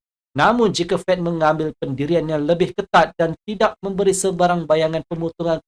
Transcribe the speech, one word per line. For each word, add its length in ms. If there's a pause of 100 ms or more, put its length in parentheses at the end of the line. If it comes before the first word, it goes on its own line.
(320)
Namun, 400
jika 240
Fed 240
mengambil 560
pendirian 480
yang 240
lebih 240
ketat 480
dan 240
tidak 400
memberi 320
sebarang 480
bayangan 400
pemotongan 640